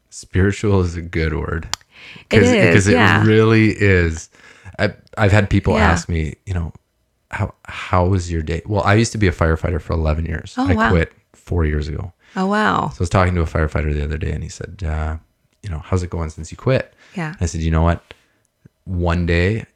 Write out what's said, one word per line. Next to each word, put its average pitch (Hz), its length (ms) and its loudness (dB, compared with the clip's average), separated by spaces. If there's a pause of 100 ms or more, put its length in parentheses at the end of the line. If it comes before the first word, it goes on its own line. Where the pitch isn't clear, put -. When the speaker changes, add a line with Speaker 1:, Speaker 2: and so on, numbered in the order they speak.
(100)
Speaker 1:
Spiritual 98 680 0
is 87 160 -2
a 85 60 -8
good 80 320 -2
word. 78 340 -6 (640)
Speaker 2:
It 214 100 6
Speaker 1:
'Cause, 240 120 6
Speaker 2:
is, 214 220 4
Speaker 1:
'cause 92 140 4
it - 60 6
Speaker 2:
yeah. 98 300 4
Speaker 1:
really 110 460 6 (100)
is. 87 480 2 (500)
I, 101 140 -2 (240)
I've 104 160 2
had 104 160 4
people 98 260 2
Speaker 2:
Yeah. - 160 4
Speaker 1:
ask 85 180 -2
me, 80 260 -2 (120)
you 92 80 -8
know, 82 180 -6 (580)
"How, - 240 -6 (120)
how - 400 -2
was 90 240 0
your 82 120 -4
day?" 80 240 -6
Well, 104 160 -2
I 101 120 4
used 113 180 2
to 110 60 -6
be 101 100 2
a 82 40 2
firefighter 82 480 0
for - 120 -8
eleven 80 340 0
years. - 320 -10
Speaker 2:
Oh, - 100 0
Speaker 1:
I 92 60 2
Speaker 2:
wow. 220 160 2
Speaker 1:
quit 82 220 2 (200)
four - 320 -4
years 76 220 -2
ago. 73 260 -10 (240)
Speaker 2:
Oh, 190 100 -2
wow. 202 420 0
Speaker 1:
So 139 120 -12
I - 20 0
was 87 80 -2
talking 90 260 2
to 85 60 0
a 78 40 0
firefighter 76 480 -2
the 73 100 -2
other 78 140 -6
day, 78 140 -6
and 76 100 -6
he 78 60 -12
said, 85 360 -14
uh, 78 320 -4 (460)
you 98 80 -12
know, 78 140 -8
"How's 90 180 -2
it 87 80 -8
going 82 200 -6
since 80 200 -16
you 82 60 -16
quit?" - 360 -2 (240)
Speaker 2:
Yeah. 160 240 -8
Speaker 1:
I 90 60 -2
said, 82 140 -6
"You 80 100 0
know 80 120 2
what? 82 200 0 (840)
One 87 420 -2
day 87 380 0 (120)